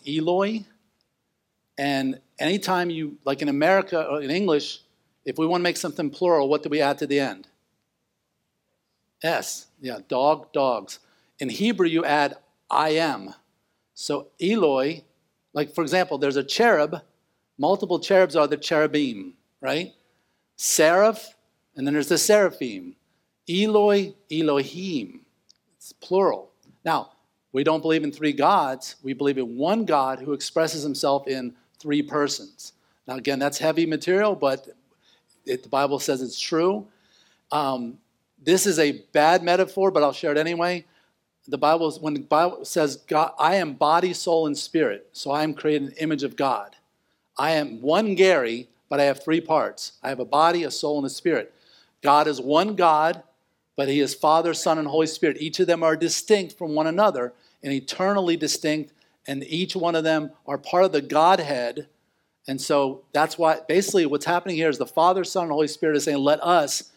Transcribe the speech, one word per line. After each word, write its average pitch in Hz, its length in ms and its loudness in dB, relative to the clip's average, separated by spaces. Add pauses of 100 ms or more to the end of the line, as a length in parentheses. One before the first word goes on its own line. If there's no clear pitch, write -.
Eloi. 180 580 -2 (1120)
And 135 420 -2 (200)
anytime 180 500 -2
you, 156 360 -8
like 139 160 -2
in 147 80 -2
America 170 540 2
or 147 180 -4
in 170 80 -6
English, 170 520 -2 (440)
if 131 120 -8
we 160 100 0
want 175 140 0
to - 20 0
make 175 140 0
something 160 320 -6
plural, 160 400 2
what 151 140 -2
do 165 60 -8
we 151 120 -2
add 139 180 0
to 151 80 -6
the 143 120 0
end? 101 280 -6 (1800)
S. - 440 -6 (140)
Yeah, 123 260 -10
dog, 147 460 0
dogs. 123 460 -2 (400)
In 131 100 -6
Hebrew, 185 380 0
you 165 180 0
add 147 320 0 (320)
I 151 200 0
am. 151 440 -4 (600)
So - 340 -8 (120)
Eloi, 160 640 0 (500)
like, 147 200 -4
for 170 80 -2
example, 165 360 -2
there's 139 180 0
a 139 80 0
cherub. 160 580 2 (560)
Multiple 175 420 0
cherubs 185 360 4
are 147 120 4
the 147 100 -2
cherubim, 143 760 -2 (260)
right? 151 340 -6 (640)
Seraph, 190 800 2 (400)
and 135 100 -6
then 143 80 0
there's 143 160 0
the 170 80 2
seraphim. 127 800 0 (540)
Eloi, 202 640 2 (180)
Elohim. 151 880 -2 (560)
It's - 160 -20
plural. 180 580 -2 (340)
Now, 147 260 -2 (400)
we 135 120 -2
don't 160 180 2
believe 160 220 0
in 143 80 -4
three 151 220 -4
gods. 147 680 0
We 135 120 -6
believe 139 240 -2
in 117 200 -6
one 196 280 0
God 131 340 0
who 143 140 -6
expresses 160 500 -4
himself 139 440 -2
in 127 280 -6 (240)
three 147 220 -2
persons. - 720 -6 (340)
Now, 127 80 -8
again, 131 240 -4
that's 143 180 -2
heavy 160 280 0
material, 180 500 0
but 135 320 -2 (800)
it, 127 180 -4
the 117 60 -20
Bible 139 300 0
says 135 220 -4
it's 120 180 -8
true. 190 480 -2 (640)
Um, 131 480 -4 (440)
this 185 240 4
is 165 120 2
a 147 240 2 (100)
bad 165 300 6
metaphor, 185 480 2
but 151 120 4
I'll 139 100 4
share 156 180 -4
it 143 60 0
anyway. 170 480 -2 (600)
The 131 100 -4
Bible 156 300 2
is, 147 120 -6
when 151 140 -4
the 143 60 -4
Bible 160 460 0
says, 147 320 -2
"God, 156 420 0
I 165 160 4
am 160 200 -2
body, 175 360 2
soul, 165 360 0
and 139 100 -4
spirit, 123 560 -2
so - 180 -8
I 151 120 0
am 156 100 -2
created 151 300 -2
in 131 120 -8
the 160 80 -8
image 151 200 -2
of 120 120 -6
God. 117 400 -2 (640)
I 147 140 0
am 139 300 -2
one 185 340 0
Gary, 131 520 2 (220)
but 143 100 0
I 143 40 4
have 139 200 0
three 160 160 0
parts. 156 540 -2 (100)
I 131 60 -6
have 127 100 -6
a 123 60 -6
body, 160 380 2
a 131 80 -6
soul, 147 260 -4
and 139 80 -2
a 131 40 -4
spirit." 131 440 -2 (480)
God 147 260 4
is 131 140 -2
one 165 340 0
God, 165 480 4 (540)
but 139 100 -2
he 143 140 2
is 139 120 0
Father, 160 400 2
Son, 160 240 0
and 151 100 -4
Holy 156 200 0
Spirit. 156 320 -2
Each 160 200 -4
of 180 80 2
them 165 160 2
are 160 120 2
distinct 170 640 0
from 156 180 -6
one 156 120 0
another 160 460 0 (300)
and 135 100 -6
eternally 180 640 -2
distinct, 151 560 -4 (340)
and 139 200 -6
each 170 300 -4
one 170 200 -2
of 160 80 0
them 156 280 0 (140)
are 139 120 -6
part 180 260 2
of 190 80 4
the 143 100 0
Godhead. 147 840 0 (600)
And 135 140 -6
so 139 420 0 (100)
that's 156 240 0
why, 160 300 2
basically 185 380 2
what's 143 200 -2
happening 175 320 -2
here 160 120 2
is 131 80 -2
the 131 80 -4
Father, 180 380 2
Son, 180 200 -4
and 165 80 -4
Holy 151 160 2
Spirit 151 280 -2
is 139 80 0
saying, 143 140 0
"Let 143 260 2
us 165 540 0